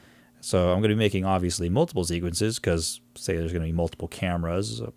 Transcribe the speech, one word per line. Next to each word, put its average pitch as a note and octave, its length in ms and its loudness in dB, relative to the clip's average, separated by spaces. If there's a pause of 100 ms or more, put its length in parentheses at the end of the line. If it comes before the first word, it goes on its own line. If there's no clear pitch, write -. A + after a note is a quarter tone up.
(400)
So F2+ 320 4
I'm F#2 100 2
gonna G#2+ 140 4
be - 20 2
making, G2 280 2
obviously, F2+ 440 0
multiple G2+ 360 0
sequences, F2 520 -2
'cause, - 440 -2 (120)
say, - 220 -4
there's E2 160 -2
gonna E2+ 140 -2
be D#2+ 80 -2
multiple E2+ 340 -2
cameras. F#2 720 -2 (160)